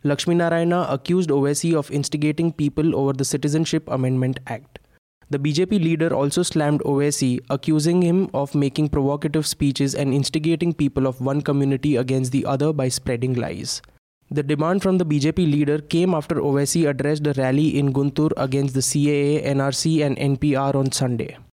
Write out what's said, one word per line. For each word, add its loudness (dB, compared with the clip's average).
Lakshmi 0
Narayana 2
accused 0
Owaisi 2
of -2
instigating -2
people 0
over 0
the -2
Citizenship -2
Amendment 0
Act. -14
The -4
B 0
J 0
P 0
leader 0
also 0
slammed 0
Owaisi, 0
accusing 2
him 2
of -4
making 0
provocative 0
speeches 0
and 0
instigating 0
people 0
of -4
one 0
community 0
against 0
the 0
other 0
by -2
spreading -2
lies. -6
The -2
demand 0
from 2
the 2
B 2
J 2
P 0
leader 2
came 0
after -2
Owaisi 2
addressed -2
a 0
rally 2
in 2
Guntur 0
against -2
the 0
C 0
A 2
A, 0
N 0
R 0
C 0
and 0
N 0
P 0
R 0
on 2
Sunday. -2